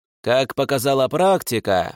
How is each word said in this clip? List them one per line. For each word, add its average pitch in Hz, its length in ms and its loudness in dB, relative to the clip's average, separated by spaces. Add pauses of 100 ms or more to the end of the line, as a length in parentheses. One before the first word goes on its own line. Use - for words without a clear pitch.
(220)
Как 127 320 0
показала 127 540 0
практика, 123 880 0